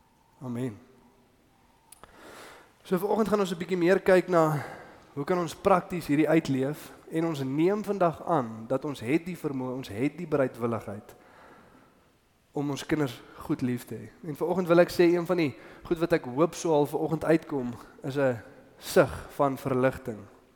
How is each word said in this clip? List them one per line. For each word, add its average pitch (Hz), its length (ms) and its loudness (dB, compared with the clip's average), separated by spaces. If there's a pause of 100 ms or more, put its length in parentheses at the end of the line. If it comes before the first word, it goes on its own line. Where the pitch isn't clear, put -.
(440)
Amen. 120 300 -6 (2000)
So 185 140 -2
vanoggend 208 300 0
gaan 208 120 2
ons 185 120 -2
'n 170 60 -6
bietjie 185 200 -4
meer 180 220 4
kyk 185 280 4
na 160 360 2 (500)
hoe 143 100 -6
kan 180 140 0
ons 165 160 -4
prakties 180 520 2
hierdie 147 220 4
uitleef, 147 640 0 (180)
en 165 160 -2
ons 151 180 -4
neem 170 400 0
vandag 185 400 -2
aan 113 440 -2
dat 135 160 -2
ons 143 160 -8
het 151 240 0
die 175 140 -10
vermoë, 127 420 -6
ons 127 120 -12
het 143 260 -4
die 175 100 -8
bereidwilligheid 117 840 -4 (1400)
om 143 160 -2
ons - 120 -8
kinders 147 280 -2 (320)
goed - 160 -4
lief 123 240 -2
te - 80 -12
hê. 107 140 -12 (180)
En 147 100 -8
vanoggend 175 320 -2
wil 170 140 8
ek 175 80 0
sê, 175 220 6
een 175 160 0
van 180 100 0
die 151 120 2 (360)
goed 165 140 -2
wat 170 160 2
ek 156 100 -2
hoop 147 320 0
sou 165 160 0
al 147 160 4
vanoggend 160 340 -2
uitkom, 143 480 2 (300)
is 139 160 -6
'n 127 220 2 (380)
sig - 340 4 (240)
van 139 220 0
verligting 127 600 -2 (380)